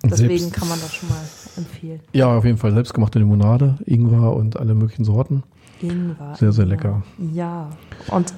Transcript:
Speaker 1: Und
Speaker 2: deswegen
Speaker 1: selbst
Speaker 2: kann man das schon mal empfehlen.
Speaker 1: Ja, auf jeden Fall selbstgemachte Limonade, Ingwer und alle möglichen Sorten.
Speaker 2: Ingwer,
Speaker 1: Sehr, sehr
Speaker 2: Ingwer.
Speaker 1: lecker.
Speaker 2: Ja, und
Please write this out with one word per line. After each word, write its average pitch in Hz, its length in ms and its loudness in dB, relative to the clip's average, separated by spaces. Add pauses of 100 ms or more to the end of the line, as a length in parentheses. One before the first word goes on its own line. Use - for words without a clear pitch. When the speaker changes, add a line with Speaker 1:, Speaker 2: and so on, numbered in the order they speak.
Speaker 1:
Und 104 100 4
Speaker 2:
deswegen 120 260 4
Speaker 1:
selbst 175 140 -4
Speaker 2:
kann 175 160 -6
man 165 120 -4
das 160 120 -12
schon 175 160 -10
mal 160 80 -2 (400)
empfehlen. 160 440 -12 (120)
Speaker 1:
Ja, 127 240 2
auf 110 80 2
jeden 117 140 2
Fall 107 160 0
selbstgemachte 113 440 0
Limonade, 110 680 4
Ingwer 117 480 4
und 110 240 -2
alle 110 160 0
möglichen 110 300 0
Sorten. 131 380 0 (380)
Speaker 2:
Ingwer, 170 560 -6
Speaker 1:
Sehr, 107 160 4
sehr 107 120 2
Speaker 2:
Ingwer. 95 120 0
Speaker 1:
lecker. 101 260 -2 (300)
Speaker 2:
Ja, 170 380 -6 (380)
und 180 300 -2